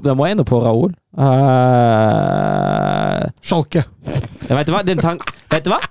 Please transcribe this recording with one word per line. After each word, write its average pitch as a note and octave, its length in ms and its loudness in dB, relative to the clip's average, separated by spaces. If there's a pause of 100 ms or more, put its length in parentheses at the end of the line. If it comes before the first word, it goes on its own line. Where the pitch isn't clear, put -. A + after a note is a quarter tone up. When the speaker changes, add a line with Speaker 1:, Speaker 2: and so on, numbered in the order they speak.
Speaker 1:
da C#3 120 0
må C3+ 120 0
jeg F#3 60 -2
ende G#3 120 0
på B2 140 0
Raúl. A#2+ 360 0 (960)
Eh, G1+ 1400 0 (140)
Speaker 2:
Schalke. E3 420 -2 (640)
Speaker 1:
ja, B2 80 0
vet D3 100 -2
du D#3+ 60 0
hva? G3+ 120 0
Den F3+ 140 0
tank-, E3+ 260 -2 (260)
vet D3+ 140 -2
du F3+ 60 -2
hva? A3 80 0 (120)